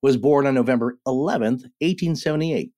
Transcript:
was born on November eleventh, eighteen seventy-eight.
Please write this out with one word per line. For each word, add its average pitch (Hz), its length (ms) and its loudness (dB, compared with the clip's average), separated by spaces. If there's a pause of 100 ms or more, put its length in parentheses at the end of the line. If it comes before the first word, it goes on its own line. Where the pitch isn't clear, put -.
was 135 140 4
born 139 280 2
on 135 120 2
November 123 500 0
eleventh, 127 600 -2 (140)
eighteen 170 360 -2
seventy-eight. 151 600 -4